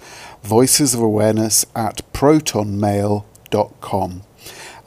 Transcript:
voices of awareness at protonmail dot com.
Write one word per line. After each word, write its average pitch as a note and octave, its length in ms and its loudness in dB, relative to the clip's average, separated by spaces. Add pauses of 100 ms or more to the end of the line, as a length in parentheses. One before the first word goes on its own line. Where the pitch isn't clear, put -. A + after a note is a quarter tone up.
(440)
voices B2 500 2
of A#2 80 -2
awareness G#2+ 640 2 (100)
at A2+ 260 -6 (120)
protonmail G#2 1120 0 (240)
dot G#2 320 -2
com. F#2 400 -6 (640)